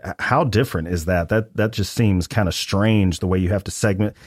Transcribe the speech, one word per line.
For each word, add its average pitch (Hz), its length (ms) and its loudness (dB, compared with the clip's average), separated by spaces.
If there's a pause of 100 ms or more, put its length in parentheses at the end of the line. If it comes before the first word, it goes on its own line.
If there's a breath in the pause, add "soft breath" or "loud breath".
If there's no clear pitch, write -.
(200)
how 143 240 2
different 101 460 0
is 85 160 -2
that? 85 240 0
That, 110 280 -2
that 107 160 0
just 98 200 -2
seems 98 340 2
kind 104 200 0
of 82 60 -2
strange, 101 680 2
the 92 80 -4
way 92 120 2
you 90 100 0
have 98 140 -2
to - 80 -10
segment. 104 440 0 (120)